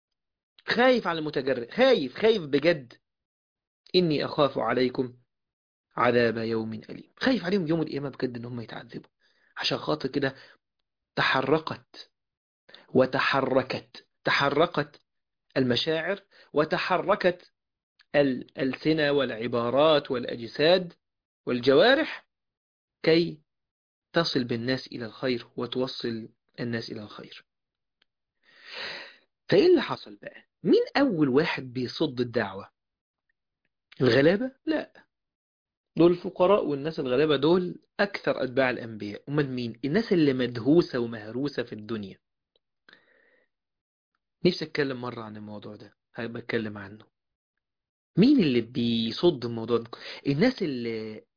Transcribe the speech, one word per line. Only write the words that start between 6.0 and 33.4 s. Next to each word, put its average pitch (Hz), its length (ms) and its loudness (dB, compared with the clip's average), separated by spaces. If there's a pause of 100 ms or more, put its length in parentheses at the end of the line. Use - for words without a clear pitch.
يوم 113 360 -4
أليم"، - 460 -14
خايف 226 260 0
عليهم 185 220 0
يوم 160 140 0
القيامة 143 280 -6
بجد 127 280 -6
إن 117 80 -12
هم 120 160 -10
يتعذبوا. - 480 -14 (480)
عشان - 200 -2
خاطر 156 320 -4
كده 135 260 -2 (800)
تحركت - 920 -2 (840)
وتحركت، 131 1160 0 (160)
تحركت 143 800 0 (560)
المشاعر 160 640 -2 (320)
وتحركت 175 1000 0 (640)
الألسنة 143 960 0
والعبارات 127 1000 2
والأجساد 139 800 0 (520)
والجوارح 139 800 2 (760)
كي 165 380 2 (720)
تصل 165 300 0
بالناس 123 440 -4
إلى 117 180 -10
الخير 120 420 -6 (100)
وتوصل 123 720 -6 (300)
الناس 117 320 -6
إلى 110 100 -12
الخير. - 440 -18 (2000)
فإيه 320 180 6
اللي 339 140 6
حصل 110 340 -8
بقى؟ - 280 -20 (200)
مين 370 200 4 (140)
أول 175 320 2
واحد 135 440 0
بيصد 127 480 -4
الدعوة؟ 107 500 -6 (1300)